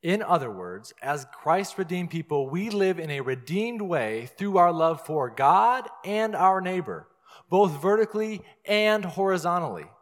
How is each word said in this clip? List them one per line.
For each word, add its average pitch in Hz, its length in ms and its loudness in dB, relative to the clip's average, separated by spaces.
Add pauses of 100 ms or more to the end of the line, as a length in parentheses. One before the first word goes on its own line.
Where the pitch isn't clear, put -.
In 190 200 -2
other 151 300 0
words, 92 500 -12
as 139 320 -6
Christ 185 440 0
redeemed 180 340 -4
people, 151 380 -2
we 185 200 -4
live 190 300 0
in 160 100 -8
a 139 120 -4
redeemed 170 600 -4
way 120 440 -2
through 196 320 -2
our 175 160 6
love 160 320 0
for 147 240 -2
God 208 600 4 (140)
and 214 320 -2
our 190 240 4
neighbor, 175 480 -6 (420)
both 175 320 2
vertically 214 640 0 (200)
and 214 380 2
horizontally. 170 880 -2 (120)